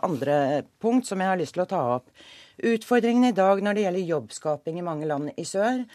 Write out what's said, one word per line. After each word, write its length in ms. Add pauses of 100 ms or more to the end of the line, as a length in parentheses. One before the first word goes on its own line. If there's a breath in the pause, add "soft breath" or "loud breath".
andre 380 (420)
punkt 260
som 140
jeg 100
har 80
lyst 160
til 120
å 20
ta 140 (160)
opp. 100 (560 loud breath)
Utfordringen 640
i 60
dag 260
når 160
det 80
gjelder 240
jobbskaping 720
i 80
mange 160
land 320
i 80
sør, 380 (120)